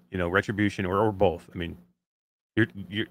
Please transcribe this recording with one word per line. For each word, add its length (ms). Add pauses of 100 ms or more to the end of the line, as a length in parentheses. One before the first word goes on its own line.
(100)
you 80
know, 100
Retribution 560
or, 140
or 140
both. 420
I 20
mean, 220 (760)
you're, 100 (240)
you're, 200